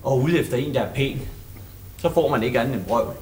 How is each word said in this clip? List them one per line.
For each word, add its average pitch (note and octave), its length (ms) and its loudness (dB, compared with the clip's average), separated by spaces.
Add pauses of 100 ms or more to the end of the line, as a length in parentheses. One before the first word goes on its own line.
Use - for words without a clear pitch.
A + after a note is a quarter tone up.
og C3+ 180 2
ude D#3+ 180 4
efter B2 180 0
en, C#3+ 160 -2
der B2+ 80 2
er G2+ 140 -4
pæn, C3+ 240 0 (760)
så E3+ 160 0
får D3+ 160 4
man A#2+ 140 2
ikke A#2+ 160 2
andet B2+ 160 0
end F#2+ 120 -4
vrøvl. A2+ 340 0